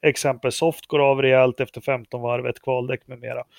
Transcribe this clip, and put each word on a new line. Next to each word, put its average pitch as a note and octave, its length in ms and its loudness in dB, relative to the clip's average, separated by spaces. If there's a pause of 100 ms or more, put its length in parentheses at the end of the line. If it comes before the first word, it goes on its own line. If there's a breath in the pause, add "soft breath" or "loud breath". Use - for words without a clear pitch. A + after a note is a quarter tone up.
Exempel, C#3 500 0
soft - 340 -2
går C#3+ 240 2
av C3+ 120 2
rejält C3 380 4
efter B2+ 200 -6
femton B2 420 -6
varv, A#2+ 240 -4
ett A#2+ 160 -8
kvaldäck B2+ 440 -4
med B2+ 140 -18
mera. A#2+ 180 -10 (200 soft breath)